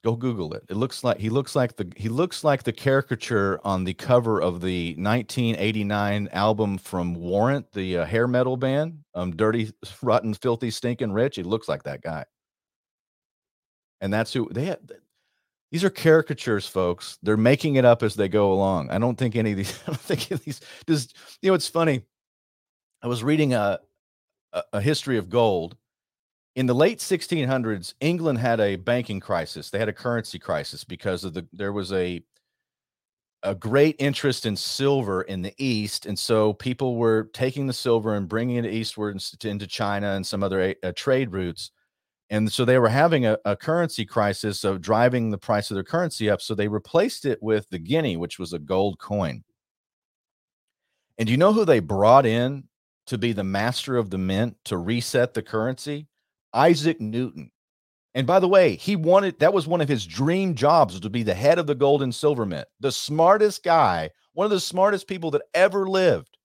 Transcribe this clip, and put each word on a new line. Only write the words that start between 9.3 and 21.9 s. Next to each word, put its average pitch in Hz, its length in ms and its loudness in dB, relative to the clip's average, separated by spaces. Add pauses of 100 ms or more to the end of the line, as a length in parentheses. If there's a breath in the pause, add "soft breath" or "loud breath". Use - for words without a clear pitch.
Dirty, 110 360 0 (300)
Rotten, 113 320 0
Filthy, 117 380 -4
Stinking 120 400 -4
Rich. 117 240 0
He 92 80 -8
looks 90 260 -4
like 71 140 -4
that 69 180 -10
guy. 78 240 -8 (1700)
And 98 120 -4
that's 110 220 -2
who 120 180 -4
they 123 140 -6
ha-, - 120 -6 (100)
th-, - 140 -20 (680)
these 165 120 -4
are 190 80 2
caricatures, 156 720 2
folks. - 560 -4
They're 107 160 2
making 135 380 4
it 131 100 4
up 120 160 6
as 110 140 -2
they 104 120 0
go 101 260 4
along. 95 360 0
I 71 80 -4
don't 117 220 -2
think 120 160 -2
any 110 160 0
of 101 60 -2
these, 98 260 -6
<laughs> - 0 -
I - 80 -8
don't 139 80 -8
think - 320 -6
any 180 80 -4
of - 40 -14
these, - 180 -12 (260 loud breath)
does, 147 260 -2 (300 loud breath)
you 190 80 4
know, - 20 6
it's - 140 0
funny. 156 340 0 (1040)